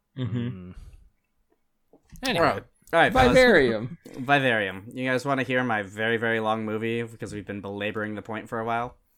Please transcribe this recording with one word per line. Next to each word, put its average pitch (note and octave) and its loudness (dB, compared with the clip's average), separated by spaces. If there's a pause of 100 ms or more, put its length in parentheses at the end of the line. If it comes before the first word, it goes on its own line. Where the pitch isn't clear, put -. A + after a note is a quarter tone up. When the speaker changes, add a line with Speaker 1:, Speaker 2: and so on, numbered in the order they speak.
(180)
Speaker 1:
Mm-hmm. A#2+ -6
Speaker 2:
Mm. F#2 -8 (1500)
Anyway. E3+ 0
Speaker 3:
All A#2+ 2
right. G2+ -8 (300)
All E3 4
right, E3 4
fellas. B3+ 6
Speaker 1:
Vivarium. C#3+ 4
Speaker 3:
<laughs> - -20
Vivarium. A#2 2 (100)
You B2+ -4
guys B2+ 0
wanna C3+ 0
hear B2+ 0
my A2 0
very, A2 -2
very A2+ 0
long A2 0
movie A2+ -2
because A2 -12
we've G#2 -10
been G2+ -8
belaboring G#2 -6
the G#2 -10
point A2 -10
for A#2 -6
a A2 -4
while? A#2 -4 (200)